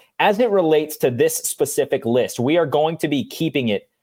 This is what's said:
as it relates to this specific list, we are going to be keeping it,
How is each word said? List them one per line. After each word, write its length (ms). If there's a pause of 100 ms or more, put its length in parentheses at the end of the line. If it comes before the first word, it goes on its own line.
(200)
as 180
it 100
relates 480
to 140
this 260
specific 680
list, 340
we 160
are 80
going 320
to 120
be 160
keeping 440
it, 220 (120)